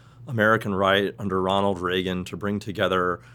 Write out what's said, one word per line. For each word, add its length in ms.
American 460
right 460
under 200
Ronald 400
Reagan 460
to 100
bring 220
together 640